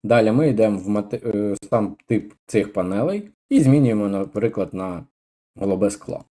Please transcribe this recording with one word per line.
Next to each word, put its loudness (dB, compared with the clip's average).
Далі 4
ми 4
йдемо 2
в -8
мате-, -2
е, -2
сам -2
тип -2
цих -2
панелей -4
і 4
змінюємо, 4
наприклад, -4
на -8
голубе 0
скло. -12